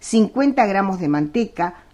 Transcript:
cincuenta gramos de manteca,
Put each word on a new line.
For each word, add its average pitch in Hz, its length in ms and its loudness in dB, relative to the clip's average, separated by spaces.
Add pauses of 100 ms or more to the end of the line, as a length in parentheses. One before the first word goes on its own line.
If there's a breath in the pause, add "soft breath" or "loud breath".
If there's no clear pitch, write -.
cincuenta 254 640 2
gramos 196 340 -2
de 170 100 -4
manteca, 151 640 -2 (200 soft breath)